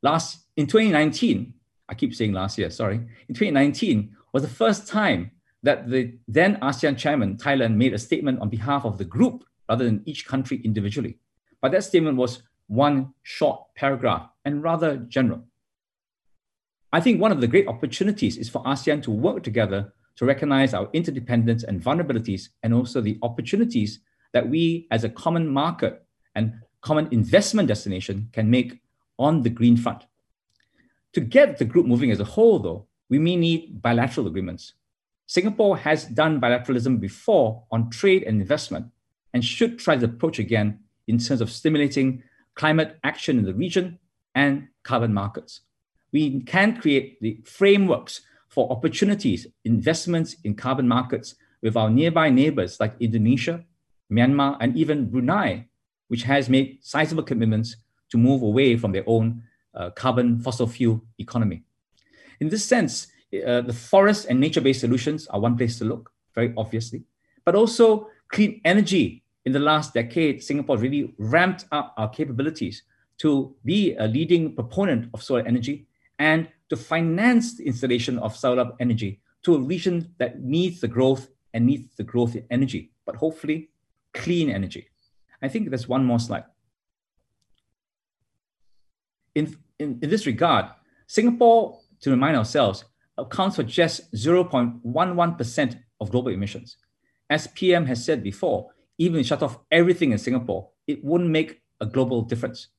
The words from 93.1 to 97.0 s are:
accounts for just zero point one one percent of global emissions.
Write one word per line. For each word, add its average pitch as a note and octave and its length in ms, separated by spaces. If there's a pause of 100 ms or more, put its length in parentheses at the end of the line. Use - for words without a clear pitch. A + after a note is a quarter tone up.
accounts F#3+ 400
for D3 60
just D3+ 520
zero E3 280
point B2 400
one E3 320
one E3+ 200
percent A#2+ 420 (220)
of G#2 120
global A#2+ 200
emissions. - 460 (520)